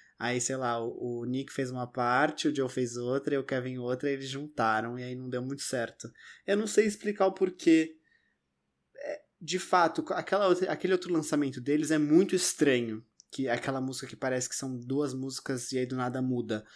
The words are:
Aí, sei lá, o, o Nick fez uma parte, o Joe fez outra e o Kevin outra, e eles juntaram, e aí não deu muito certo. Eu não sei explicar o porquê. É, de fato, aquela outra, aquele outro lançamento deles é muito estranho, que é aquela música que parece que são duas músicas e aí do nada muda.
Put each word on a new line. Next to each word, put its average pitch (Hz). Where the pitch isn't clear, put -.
Aí, 123
sei 131
lá, 120
o, 120
o 117
Nick 131
fez 131
uma 123
parte, 131
o 147
Joe 131
fez 123
outra 131
e -
o 131
Kevin 127
outra, 127
e 139
eles 135
juntaram, 120
e 127
aí 127
não 127
deu 123
muito 135
certo. 123
Eu 202
não 220
sei 214
explicar 208
o 190
porquê. 165
É, -
de 170
fato, 170
aquela 190
outra, 180
aquele 180
outro 175
lançamento 147
deles 147
é 156
muito 160
estranho, 120
que 135
é 120
aquela 135
música 131
que 107
parece 127
que -
são 131
duas 131
músicas 131
e 131
aí 127
do 127
nada 127
muda. 120